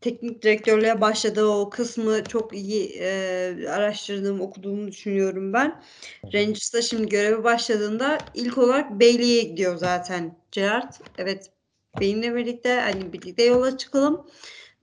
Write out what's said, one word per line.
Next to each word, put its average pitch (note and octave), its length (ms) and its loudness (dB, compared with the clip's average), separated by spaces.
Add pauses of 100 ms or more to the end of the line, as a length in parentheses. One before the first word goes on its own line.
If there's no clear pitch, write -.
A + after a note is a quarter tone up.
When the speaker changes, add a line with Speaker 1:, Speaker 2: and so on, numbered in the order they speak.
Speaker 1:
teknik A#3+ 420 -6
direktörlüğe G#3+ 580 4
başladığı G#3+ 460 2
o G3+ 240 2
kısmı A3 560 -2
çok A3 280 -4
iyi, G3+ 340 -4
eee, F#3 800 -4
araştırdığım, G3+ 720 -2
okuduğumu G3 480 -8
düşünüyorum G3 640 -4
ben. C#4 300 -2 (380)
Speaker 2:
Hı G3+ 60 -16
hı. G3 80 -6
Speaker 1:
Rangers'ta G#3 460 0
şimdi A3+ 280 -2
göreve G#3+ 340 2
başladığında A#3 880 0
ilk A#3+ 240 -4
olarak C4+ 340 4 (100)
Bailey'e A#3+ 420 6
gidiyor F3 340 -2
zaten F3 600 -4 (140)
Gerrard. G#3+ 420 -2 (240)
"Evet, F#3+ 340 -8 (480)
benimle A3 360 0
birlikte, A#3+ 460 -2
hani, F#3+ 320 -4
birlikte F3+ 300 -2
yola B3 340 4
çıkalım." C#4+ 500 0 (560)